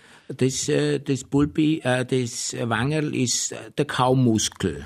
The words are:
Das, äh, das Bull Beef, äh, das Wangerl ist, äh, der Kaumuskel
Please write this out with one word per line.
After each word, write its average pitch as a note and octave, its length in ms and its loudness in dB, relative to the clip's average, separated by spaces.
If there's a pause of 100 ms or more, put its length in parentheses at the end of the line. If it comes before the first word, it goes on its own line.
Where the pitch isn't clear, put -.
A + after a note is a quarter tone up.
(260)
Das, C3 420 -2
äh, D3 300 2
das C3+ 240 -2
Bull C#3+ 240 2
Beef, D#3 380 0
äh, B2+ 200 2
das B2+ 540 -4
Wangerl C3 560 -2
ist, B2 380 0
äh, A#2+ 40 -12 (220)
der D3 60 2
Kaumuskel A#2 1000 2